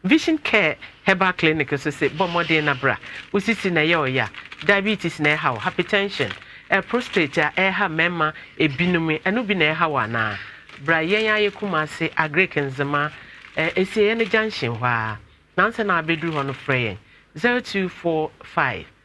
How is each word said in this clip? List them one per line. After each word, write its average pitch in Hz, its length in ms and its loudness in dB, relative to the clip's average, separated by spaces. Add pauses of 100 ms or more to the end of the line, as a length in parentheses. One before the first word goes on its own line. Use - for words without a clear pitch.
Vision 302 340 4
Care 190 400 2 (280)
Herbal 190 280 4
Clinic 156 360 2
nso 147 220 -2
se, 143 180 0
bɔ 170 200 0
mmɔden 160 340 2
na 147 100 2
bra. 127 240 0 (340)
Wo 202 80 2
sisi 202 320 0
na 160 100 4
ɛyɛ 165 140 4 (140)
ɔya. 127 200 0 (360)
Diabetes 196 540 0
na 151 160 4
ɛha 147 180 0
wo. 107 60 -4
Hypertension. 196 720 -2 (400)
Eh, 190 100 4
prostate 185 560 0
a 151 200 2
ɛha 190 320 0
mmarima 160 440 0 (260)
ebinom 160 520 2
yi, 156 80 0
ɛno 214 260 0
bi 202 100 0
na 156 180 2
ɛha 165 160 0
wo 143 80 0
anaa? 110 400 -2 (460)
Bra 165 140 2
yɛn 196 280 2
ayɛ 214 260 2
Kumase, 160 600 -4
Agric 160 400 0
Nzema, 143 580 -2 (460)
eh, 160 140 0
Esieɛ 208 440 2
ne 226 100 0
junction 208 520 0
hɔ 117 60 -4
a. 110 360 0 (380)
Nansa 220 280 2
na 175 160 2
abɛduru 165 300 -2
hɔ 143 140 -2
no, 139 80 -4
frɛ 127 320 0
yɛn. 101 120 -4 (400)
Zero 240 220 0
two 190 300 -2
four 160 420 -2 (120)
five 120 420 -2 (200)